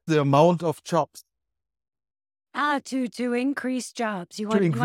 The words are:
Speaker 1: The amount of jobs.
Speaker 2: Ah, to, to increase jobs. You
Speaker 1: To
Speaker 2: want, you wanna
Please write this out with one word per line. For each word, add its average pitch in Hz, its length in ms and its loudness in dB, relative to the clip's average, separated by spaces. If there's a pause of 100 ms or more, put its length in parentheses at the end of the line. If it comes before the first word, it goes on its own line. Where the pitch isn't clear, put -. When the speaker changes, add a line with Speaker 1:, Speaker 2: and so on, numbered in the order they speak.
Speaker 1:
The 156 160 4
amount 156 420 4
of 160 200 -6
jobs. - 400 -4 (1300)
Speaker 2:
Ah, 285 320 0
to, 254 220 -4
to 240 260 -4
increase 254 580 -4
jobs. 214 460 -8
You 208 100 -6
Speaker 1:
To - 20 -4
Speaker 2:
want, 208 140 2
you 170 80 2
wanna 127 140 -2